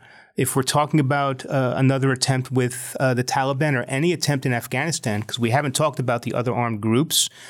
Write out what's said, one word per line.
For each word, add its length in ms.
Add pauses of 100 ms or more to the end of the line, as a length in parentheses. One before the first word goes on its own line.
(380)
If 180
we're 60
talking 360
about, 460
uh, 320
another 360
attempt 380
with, 480
uh, 140
the 120
Taliban 500
or 80
any 320
attempt 320
in 80
Afghanistan, 680
'cause 160
we 120
haven't 240
talked 260
about 220
the 100
other 220
armed 260
groups, 480 (220)